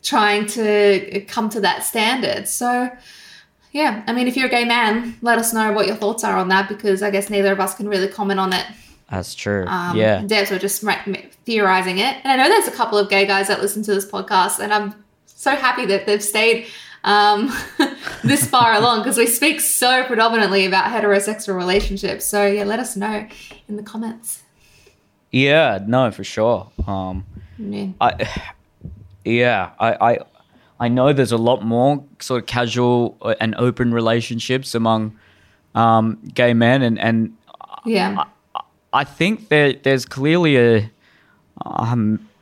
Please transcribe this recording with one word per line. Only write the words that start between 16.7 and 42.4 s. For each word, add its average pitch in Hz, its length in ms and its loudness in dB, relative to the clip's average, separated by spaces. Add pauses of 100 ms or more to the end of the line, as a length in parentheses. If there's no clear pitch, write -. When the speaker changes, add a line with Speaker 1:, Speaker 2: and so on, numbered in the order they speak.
Speaker 1:
um, 208 480 2 (380)
<laughs> - 340 -14
this 262 240 2
far 233 260 4
along, 220 300 2
'cause 226 140 -2
we 233 100 4
speak 302 320 0
so 254 460 2
predominantly 220 600 2
about 190 200 0
heterosexual 208 720 0
relationships. 190 680 -2
So, 202 200 0
yeah, 202 180 0
let 214 160 -2
us 240 160 -8
know 214 320 -6 (400)
in 208 80 -10
the 208 80 -10
comments. 226 600 -12 (880)
Speaker 2:
Yeah, 135 540 2
no, 123 260 2
for 104 120 -12
sure. 107 440 0 (200)
Um, 95 380 -6 (320)
Speaker 1:
Yeah. 202 300 -8 (120)
Speaker 2:
I, - 280 0 (540)
<sighs> - 440 -18
yeah, 113 540 2
I, 113 320 2
I, 117 60 2 (640)
I 120 80 -2
know 127 260 4
there's 135 180 2
a 117 60 0
lot 113 260 2
more 127 400 2 (160)
sort 123 240 -4
of - 40 -14
casual, 120 760 0
uh, 113 180 -2
and 113 160 -2
open 120 360 0
relationships 117 840 -2
among, 113 420 0 (580)
um, 113 420 4 (160)
gay 120 200 4
men, 117 300 4
and, 117 160 0
and 113 340 0 (520)
Speaker 1:
Yeah. 196 320 0
Speaker 2:
I, - 80 -2 (300)
I, - 60 -8 (300)
I 139 120 0
think 196 460 -4
that 147 340 2
there's 131 220 2
clearly 151 520 2
a, 113 320 4 (760)
I - 220 -4
haven't 110 360 0 (200)